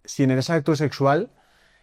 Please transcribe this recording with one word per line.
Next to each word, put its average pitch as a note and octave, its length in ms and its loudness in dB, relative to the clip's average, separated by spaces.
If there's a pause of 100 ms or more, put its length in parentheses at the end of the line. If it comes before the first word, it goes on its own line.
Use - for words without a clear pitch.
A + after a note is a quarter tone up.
si - 200 -2
en C3 80 2
ese C3 200 0
acto D#3+ 220 0
sexual D3 560 0 (520)